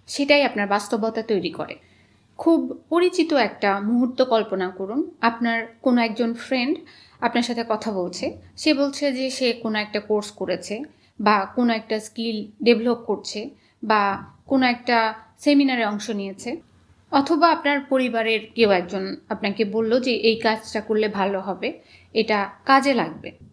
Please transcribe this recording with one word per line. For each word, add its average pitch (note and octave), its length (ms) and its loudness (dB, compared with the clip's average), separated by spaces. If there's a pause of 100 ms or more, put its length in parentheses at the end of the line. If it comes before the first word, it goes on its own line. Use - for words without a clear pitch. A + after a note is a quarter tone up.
সেটাই C#4+ 360 4
আপনার G#3 240 0
বাস্তবতা A3 540 0
তৈরি G3 280 0
করে। - 260 -8 (600)
খুব C4+ 420 2 (100)
পরিচিত E4+ 440 2
একটা G3+ 460 2
মুহূর্ত A#3+ 420 2
কল্পনা G3+ 480 0
করুন, G#3 420 -4 (100)
আপনার A3+ 600 -4
কোনো B3 200 2
একজন A#3 320 -2
ফ্রেন্ড B3+ 440 -4 (440)
আপনার A#3+ 220 0
সাথে A#3 260 -4
কথা A3 220 -4
বলছে, F3+ 460 -6 (200)
সে D#4 160 2
বলছে C#4 400 0
যে C4 160 -4
সে B3+ 240 0
কোনো A3 260 -4
একটা G#3 200 -4
কোর্স G#3 320 -2
করেছে F#3 520 -6 (380)
বা G#3 240 4 (100)
কোনো A#3+ 180 2
একটা A3 260 -4
স্কিল A3 640 -6
ডেভেলপ A#3 340 4
করছে G#3+ 520 -6 (340)
বা G3+ 400 2 (220)
কোনো C4 200 2
একটা A#3 480 2 (240)
সেমিনারে C#4 480 4
অংশ G#3 240 -4
নিয়েছে, G3+ 520 -6 (500)
অথবা D4+ 400 4
আপনার C#4+ 280 0
পরিবারের A#3 600 0 (160)
কেউ A3+ 140 6
একজন F#3+ 460 0 (140)
আপনাকে G#3 360 -2
বলল A3 340 0
যে B3 120 -2
এই A3+ 240 2
কাজটা A3 460 -2
করলে G#3+ 260 0
ভালো G3 320 -2
হবে, F#3+ 400 -6 (340)
এটা G#3+ 360 0 (160)
কাজে C4+ 280 4
লাগবে, E3 380 -4 (220)